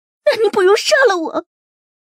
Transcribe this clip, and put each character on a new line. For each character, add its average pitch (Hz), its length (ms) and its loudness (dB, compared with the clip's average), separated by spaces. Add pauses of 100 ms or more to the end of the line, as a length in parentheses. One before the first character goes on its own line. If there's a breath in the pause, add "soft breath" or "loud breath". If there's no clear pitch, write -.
(260)
那 480 180 0
你 415 60 2
不 392 140 0
如 392 120 4
杀 - 200 -2 (120)
了 392 100 0
我。 320 280 -8 (720)